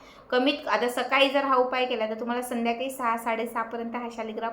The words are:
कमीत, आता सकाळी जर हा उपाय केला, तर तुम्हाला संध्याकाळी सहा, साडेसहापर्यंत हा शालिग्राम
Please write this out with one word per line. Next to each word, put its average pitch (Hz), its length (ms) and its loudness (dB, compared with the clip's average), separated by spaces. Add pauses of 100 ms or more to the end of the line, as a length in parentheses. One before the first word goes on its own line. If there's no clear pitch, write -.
(300)
कमीत, 269 380 2
आता 214 200 2
सकाळी 269 400 2
जर 277 160 2
हा 269 120 4
उपाय 254 300 2
केला, 226 220 -2
तर 220 120 -4
तुम्हाला 240 220 -2
संध्याकाळी 233 480 -2
सहा, 233 260 0
साडेसहापर्यंत 233 800 -4
हा 240 160 -6
शालिग्राम 226 400 -6